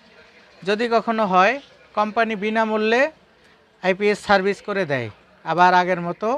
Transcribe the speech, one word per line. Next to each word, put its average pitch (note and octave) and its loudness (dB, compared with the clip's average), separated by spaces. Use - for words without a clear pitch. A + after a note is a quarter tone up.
যদি G#3 -2
কখনো A3+ 0
হয়, F#3 4
কোম্পানি G#3+ -2
বিনামূল্যে A3 0
আইপিএস G3 0
সার্ভিস G3 2
করে G3+ -6
দেয়। B2+ -4
আবার F3 4
আগের F3+ 0
মতো F3 -6